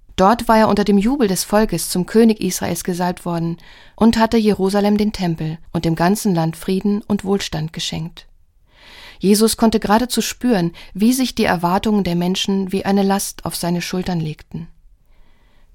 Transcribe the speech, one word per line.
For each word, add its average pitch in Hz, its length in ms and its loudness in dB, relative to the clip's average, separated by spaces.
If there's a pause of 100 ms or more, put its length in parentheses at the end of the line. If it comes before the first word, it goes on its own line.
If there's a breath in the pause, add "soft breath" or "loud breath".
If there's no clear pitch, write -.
(180)
Dort 220 300 2
war 220 120 4
er 220 100 4
unter 202 160 2
dem 202 140 4
Jubel 240 280 0
des 190 180 -2
Volkes 208 440 0
zum 180 160 -2
König 220 380 4
Israels 180 420 -4
gesalbt 180 400 -4
worden 170 320 -4 (400 loud breath)
und 233 220 4
hatte 226 180 2
Jerusalem, 202 640 2
den 208 140 0
Tempel 165 440 -4 (160)
und 165 140 -2
dem 165 80 0
ganzen 180 400 2
Land 160 220 -2
Frieden 202 440 -2
und 202 240 -4
Wohlstand 175 480 -4
geschenkt. - 540 -10 (920 loud breath)
Jesus 214 380 4
konnte 226 240 2
geradezu 226 400 0
spüren, 190 520 -2 (200 loud breath)
wie 214 220 2
sich 254 200 -2
die 220 100 0
Erwartungen 185 600 0
der 175 120 -2
Menschen 185 560 -2
wie 190 120 -2
eine 196 180 2
Last 196 440 -2
auf 160 100 -8
seine 175 240 -2
Schultern 180 400 -4
legten. 160 480 -10 (1080)